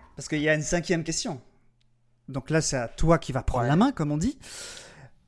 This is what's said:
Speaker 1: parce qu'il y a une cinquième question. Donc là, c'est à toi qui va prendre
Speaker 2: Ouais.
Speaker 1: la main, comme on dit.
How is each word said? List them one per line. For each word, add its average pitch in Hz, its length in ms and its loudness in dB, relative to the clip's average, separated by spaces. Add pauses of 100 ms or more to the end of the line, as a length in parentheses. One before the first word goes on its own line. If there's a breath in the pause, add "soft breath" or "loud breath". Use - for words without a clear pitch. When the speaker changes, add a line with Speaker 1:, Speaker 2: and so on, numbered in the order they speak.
(160)
Speaker 1:
parce - 120 -14
qu'il 156 140 -2
y 151 80 2
a 156 60 6
une 151 60 -2
cinquième 165 420 0
question. 156 380 -6 (840)
Donc 131 220 -8
là, 156 120 4
c'est 143 160 -2
à 117 100 -4
toi 160 320 4
qui - 140 -8
va 131 100 -2
prendre 120 200 0
Speaker 2:
Ouais. 123 60 2
Speaker 1:
la 147 60 4
main, 254 160 6
comme 147 200 -2
on 147 60 0
dit. 220 220 -2 (880 loud breath)